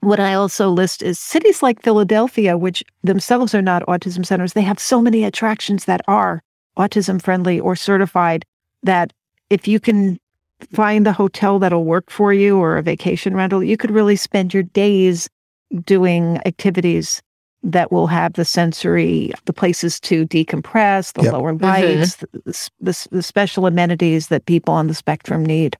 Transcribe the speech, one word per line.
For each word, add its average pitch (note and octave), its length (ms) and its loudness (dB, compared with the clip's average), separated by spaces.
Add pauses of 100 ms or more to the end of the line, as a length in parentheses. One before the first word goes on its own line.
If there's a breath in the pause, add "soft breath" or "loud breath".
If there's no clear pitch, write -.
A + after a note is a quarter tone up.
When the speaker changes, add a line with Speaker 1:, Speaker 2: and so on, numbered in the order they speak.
Speaker 1:
what G3+ 180 2
I G3 160 0
also G3 340 0
list F3+ 320 0
is F3 180 -4
cities - 440 2
like B3 180 0
Philadelphia, G#3+ 800 2
which F3+ 240 -4 (200)
themselves G#3+ 520 0
are G3+ 60 4
not F3+ 260 0
autism F3+ 360 -4
centers. F3+ 300 -2
They G#3+ 80 2
have G3 180 0
so B3 220 2
many A3+ 220 2
attractions G#3 640 -4
that F3+ 220 0
are F#3+ 340 0 (360)
autism F#3+ 440 0
friendly F#3 380 0
or F3+ 160 -2
certified F3 680 0 (380)
that F3 280 2 (380)
if - 180 0
you G#3+ 140 2
can G3 360 0 (540)
find G#3 340 2
the G#3 60 2
hotel G3 480 0
that'll F3 240 2
work E3 260 -2
for G3+ 240 2
you G3 240 4
or E3 200 2
a D#3 40 -2
vacation F3 540 -4
rental, F#3+ 260 0
you G3+ 140 0
could A3 160 -4
really G#3 240 4
spend F#3+ 380 -2
your G3 100 0
days F#3 640 2 (580)
doing E3+ 600 2
activities E3+ 760 -2 (400)
that E3+ 300 0
will F3 160 2
have E3 260 0
the E3+ 120 -2
sensory, E3+ 880 -2 (120)
the - 80 -6
places F3 460 -2
to D#3+ 280 -2
decompress, F#3+ 840 0
the - 120 0
Speaker 2:
Yep. - 100 2
Speaker 1:
lower D3+ 200 -2
Speaker 3:
Mm-hmm. D#3+ 120 -2
Speaker 1:
lights, F3+ 520 2
the, - 100 -14 (180)
the - 60 -12
s-, - 180 -10 (100)
the F#3 120 -4
s-, - 200 -8
the F3+ 120 -4
special G3 420 -2
amenities E3+ 640 0
that D3+ 180 -2
people E3 280 0
on D#3+ 140 0
the D#3+ 60 -2
spectrum D#3+ 520 -4
need. D#3 340 0